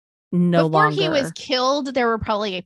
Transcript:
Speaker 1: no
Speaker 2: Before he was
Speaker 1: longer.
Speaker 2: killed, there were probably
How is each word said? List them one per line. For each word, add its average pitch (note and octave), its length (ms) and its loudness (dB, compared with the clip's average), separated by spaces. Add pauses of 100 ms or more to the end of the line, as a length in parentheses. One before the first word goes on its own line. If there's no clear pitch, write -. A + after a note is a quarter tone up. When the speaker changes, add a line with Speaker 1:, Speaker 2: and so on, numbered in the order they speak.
(340)
Speaker 1:
no E3+ 360 4
Speaker 2:
Before D#3 200 4
he D3+ 200 0
was C#4+ 140 0
Speaker 1:
longer. E3+ 120 -8
Speaker 2:
killed, C4+ 580 -2
there B3 140 0
were A3+ 100 0
probably G#3 480 -4